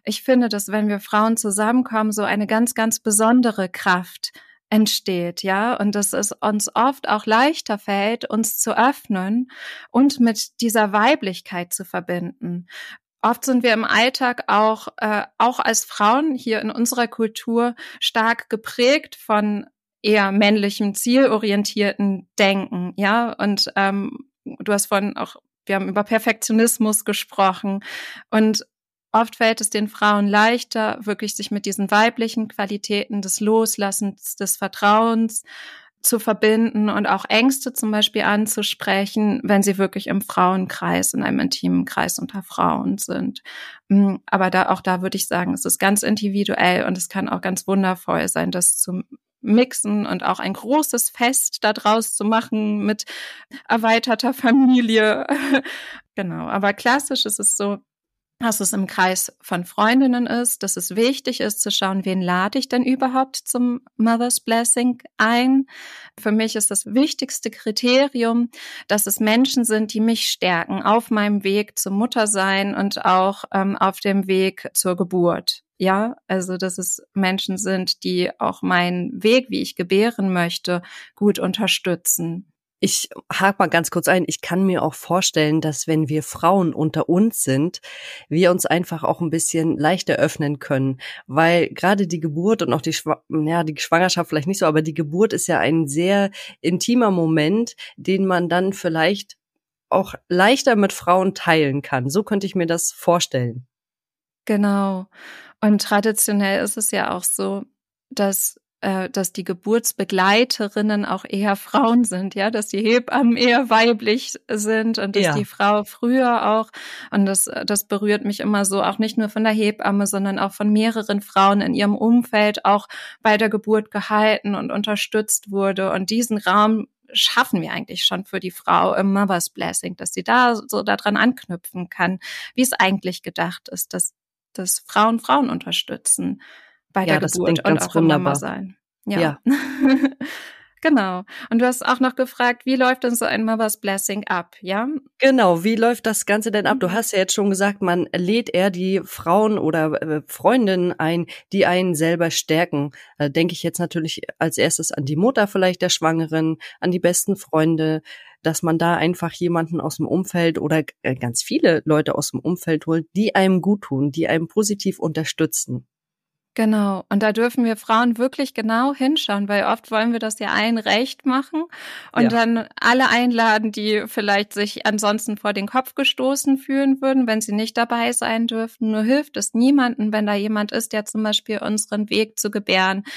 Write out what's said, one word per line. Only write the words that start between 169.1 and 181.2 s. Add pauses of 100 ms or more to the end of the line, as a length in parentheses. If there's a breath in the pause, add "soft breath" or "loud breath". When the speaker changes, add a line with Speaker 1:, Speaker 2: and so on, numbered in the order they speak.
Speaker 1:
weil
oft
wollen
wir
das
ja
allen
recht
machen (480 loud breath)
und
Speaker 2:
Ja.
Speaker 1:
dann (140)
alle
einladen,
die
vielleicht
sich
ansonsten
vor
den
Kopf
gestoßen
fühlen
würden,
wenn
sie
nicht
dabei
sein
dürften.
Nur
hilft
es
niemandem,
wenn
da
jemand
ist,
der
zum